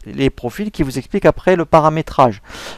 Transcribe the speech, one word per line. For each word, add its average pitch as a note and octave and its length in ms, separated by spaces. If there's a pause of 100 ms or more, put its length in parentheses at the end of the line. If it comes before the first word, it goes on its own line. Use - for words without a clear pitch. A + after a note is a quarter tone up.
les C3+ 240
profils G3+ 420
qui - 120
vous C3+ 160
expliquent - 260
après F3+ 320
le E3 80
paramétrage. D3+ 800 (360)